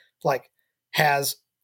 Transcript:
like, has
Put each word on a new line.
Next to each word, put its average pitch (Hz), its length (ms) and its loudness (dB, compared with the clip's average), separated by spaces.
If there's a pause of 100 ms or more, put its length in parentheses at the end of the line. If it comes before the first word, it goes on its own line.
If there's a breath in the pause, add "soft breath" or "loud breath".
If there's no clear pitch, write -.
(240 soft breath)
like, 139 260 -4 (420)
has 143 440 0 (280)